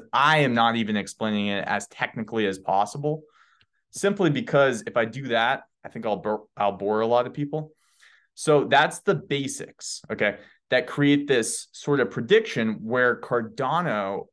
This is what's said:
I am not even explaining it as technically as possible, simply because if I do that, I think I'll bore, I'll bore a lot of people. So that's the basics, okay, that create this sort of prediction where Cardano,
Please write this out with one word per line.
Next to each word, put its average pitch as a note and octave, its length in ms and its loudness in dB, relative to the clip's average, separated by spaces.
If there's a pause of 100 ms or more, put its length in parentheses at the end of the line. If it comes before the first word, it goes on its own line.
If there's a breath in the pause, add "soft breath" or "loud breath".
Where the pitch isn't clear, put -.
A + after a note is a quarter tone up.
(120)
I D3 280 4
am C3+ 140 2
not A#2 220 4
even G#2+ 220 -2
explaining G#2 500 -4
it G2+ 200 -4
as G2+ 200 -4
technically A2+ 600 -4
as F#2+ 100 -4
possible, C#3+ 680 -4 (680 soft breath)
simply G3 380 0
because B2+ 580 2
if A2+ 100 -4
I A#2 80 2
do B2+ 220 -10
that, A#2 360 0 (220)
I - 40 -14
think A2+ 160 -10
I'll G#2 120 -2
bore, G#2 280 -4 (120)
I'll G2+ 160 0
bore G2+ 280 -2
a A2+ 60 0
lot A#2+ 200 2
of B2 60 -12
people. D3+ 380 -6 (640 soft breath)
So D3 320 2
that's C#3 340 4
the F#3+ 160 0
basics, - 840 -8 (100)
okay, G#2 260 0 (320 loud breath)
that B2+ 180 2
create C#3+ 400 2
this A#2 440 0
sort C#3+ 300 -2
of A#2+ 100 0
prediction A#2+ 720 0
where A#2 400 0
Cardano, A#2 1120 -2